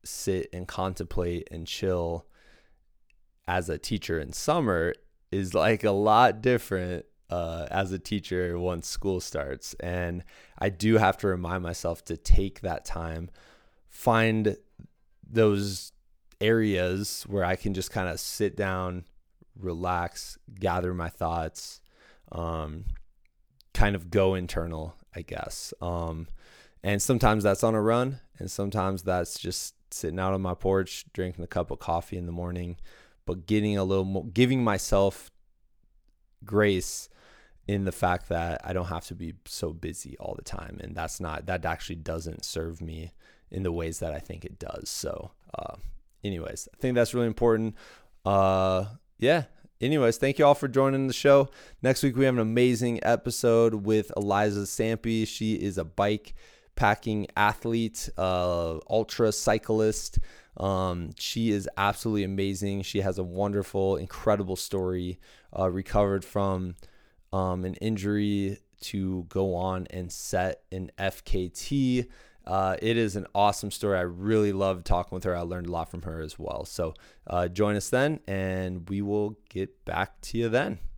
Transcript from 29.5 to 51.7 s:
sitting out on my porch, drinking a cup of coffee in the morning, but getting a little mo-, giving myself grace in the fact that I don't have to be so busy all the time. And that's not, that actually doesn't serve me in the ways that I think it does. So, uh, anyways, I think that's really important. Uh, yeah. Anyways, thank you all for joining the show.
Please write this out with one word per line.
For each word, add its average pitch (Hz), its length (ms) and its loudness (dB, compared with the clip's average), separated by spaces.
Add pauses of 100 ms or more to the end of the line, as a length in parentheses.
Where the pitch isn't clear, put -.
sitting 85 280 -6
out 95 160 0
on 95 80 -2
my 90 120 -2
porch, 95 580 0
drinking 90 320 -6
a - 20 -10
cup - 240 -4
of 69 80 -8
coffee 85 380 -4
in 87 100 -6
the 85 60 -6
morning, 87 460 -6 (460)
but 90 220 -6
getting 107 300 2
a 98 80 2
little 95 200 2
mo-, 95 180 -2
giving 123 400 4
myself 98 680 2 (1120)
grace 101 640 2 (580)
in 101 180 0
the 95 80 0
fact - 360 0
that 85 360 -2
I 87 80 -6
don't 90 140 -2
have 85 200 -8
to 90 80 -12
be 82 200 -10 (120)
so - 260 -6
busy 82 460 -10
all - 160 -10
the - 80 -12
time. - 400 -10
And - 120 -12
that's 82 260 -8
not, 80 260 -6
that 90 180 -4
actually 85 320 -6
doesn't 82 480 -8
serve 82 360 -8
me 82 320 -10 (380)
in 95 120 -6
the 87 100 -2
ways 82 260 -4
that 82 140 -4
I 73 60 -8
think 82 260 -12
it - 140 -14
does. - 300 -12
So, - 440 -8 (220)
uh, - 220 -10 (460)
anyways, 92 500 -6
I - 60 -20
think 127 160 0
that's 120 200 4
really 120 120 2
important. 113 500 2 (480)
Uh, 95 720 4 (220)
yeah. 139 260 4 (360)
Anyways, 127 380 4
thank 135 200 0
you 147 80 8
all 143 80 10
for 143 140 -2
joining 135 380 4
the 131 60 -2
show. 139 380 8 (320)